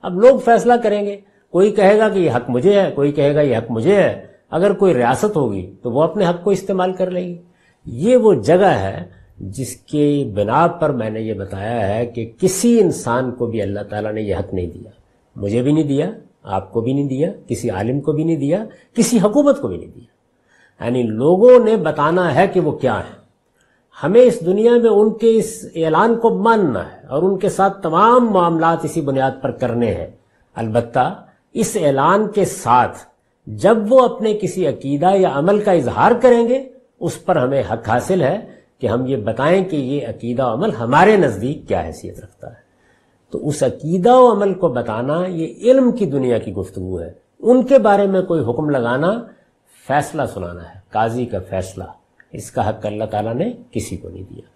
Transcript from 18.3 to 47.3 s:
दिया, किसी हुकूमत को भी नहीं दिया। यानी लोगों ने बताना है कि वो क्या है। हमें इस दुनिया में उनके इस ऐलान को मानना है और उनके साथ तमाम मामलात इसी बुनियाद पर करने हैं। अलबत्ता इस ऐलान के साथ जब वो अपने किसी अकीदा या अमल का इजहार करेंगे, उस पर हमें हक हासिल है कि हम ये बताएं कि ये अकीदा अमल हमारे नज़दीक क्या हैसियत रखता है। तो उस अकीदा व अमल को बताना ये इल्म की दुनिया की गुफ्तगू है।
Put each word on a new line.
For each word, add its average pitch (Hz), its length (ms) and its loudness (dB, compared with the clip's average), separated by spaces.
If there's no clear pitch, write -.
दिया, 156 300 -4
किसी 233 220 2
हुकूमत 262 400 2
को 117 100 2
भी 90 80 -6
नहीं - 120 -14
दिया। - 960 -20
यानी 123 180 0
लोगों 175 640 6
ने 220 120 2
बताना 160 520 0
है 160 200 2
कि 185 120 0
वो 151 120 0
क्या 120 220 -2
है। - 240 -10
हमें 208 180 4
इस 214 220 4
दुनिया 208 300 2
में 226 180 4
उनके 220 400 2
इस - 460 -2
ऐलान 165 400 2
को 196 220 0
मानना 190 420 2
है - 300 -14
और 147 140 -2
उनके 196 240 0
साथ 190 220 0
तमाम 214 600 2
मामलात 165 540 0
इसी 156 160 -4
बुनियाद 135 320 -2
पर 131 200 -6
करने 117 380 -2
हैं। 85 280 -8
अलबत्ता 117 720 -4
इस 226 220 -4
ऐलान 160 500 2
के 175 180 0
साथ 120 440 2
जब 202 400 0
वो 262 100 6
अपने 220 360 0
किसी 185 300 -4
अकीदा 143 460 -2
या 190 200 2
अमल 170 300 0
का 202 120 0
इजहार 147 420 4
करेंगे, 247 560 2
उस - 220 -6
पर 175 160 0
हमें 131 260 0
हक 107 240 -6
हासिल 123 340 0
है 175 360 -4
कि 123 60 -4
हम 123 200 -2
ये 131 100 -4
बताएं 131 480 0
कि 170 120 -6
ये 139 240 -4
अकीदा 123 440 -6
अमल 127 260 -2
हमारे 170 460 2
नज़दीक 131 500 -2
क्या 95 140 -2
हैसियत - 400 -12
रखता - 280 -20
है। - 80 -20
तो - 60 -8
उस 143 260 -4
अकीदा 175 540 2
व 254 80 8
अमल 202 280 2
को 180 140 -2
बताना 123 580 -4
ये 165 180 -6
इल्म 247 480 2
की 202 140 -2
दुनिया 127 320 0
की 107 140 -8
गुफ्तगू 92 460 -8
है। 82 200 -12